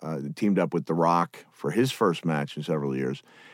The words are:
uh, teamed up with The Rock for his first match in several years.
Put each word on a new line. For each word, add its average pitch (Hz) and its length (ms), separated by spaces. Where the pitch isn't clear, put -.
uh, 78 180
teamed 101 220
up 87 160
with 82 140
The 82 80
Rock 85 560
for - 180
his 120 220
first 90 340
match 76 320
in 76 60
several 71 320
years. 65 260